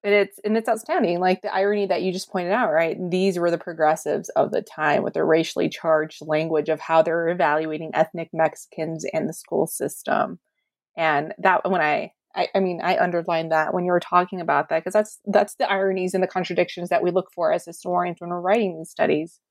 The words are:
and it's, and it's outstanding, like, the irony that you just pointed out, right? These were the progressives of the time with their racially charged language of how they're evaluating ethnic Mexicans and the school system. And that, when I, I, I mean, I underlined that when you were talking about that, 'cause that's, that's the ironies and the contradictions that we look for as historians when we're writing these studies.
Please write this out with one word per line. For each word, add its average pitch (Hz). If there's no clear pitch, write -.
and 202
it's, 202
and 214
it's 226
outstanding, 226
like, 185
the 208
irony 202
that 185
you 180
just 185
pointed 180
out, 226
right? 165
These 185
were 170
the 170
progressives 156
of -
the -
time 147
with -
their 156
racially 160
charged 156
language 156
of 156
how 165
they're 165
evaluating 156
ethnic 165
Mexicans 160
and 156
the 165
school 165
system. -
And 160
that, 185
when 185
I, 151
I, -
I 196
mean, 180
I 175
underlined 170
that 160
when 180
you 180
were 175
talking 180
about 147
that, 165
'cause 185
that's, 214
that's 202
the -
ironies 190
and 185
the 180
contradictions 175
that 175
we 175
look 180
for 160
as 170
historians 175
when 175
we're 175
writing 190
these 165
studies. 160